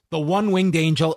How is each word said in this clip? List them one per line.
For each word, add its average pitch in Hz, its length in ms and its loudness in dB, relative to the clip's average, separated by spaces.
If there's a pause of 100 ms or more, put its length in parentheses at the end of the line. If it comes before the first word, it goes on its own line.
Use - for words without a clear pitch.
(100)
the 165 100 -4
one-winged 185 560 0
angel, 160 400 0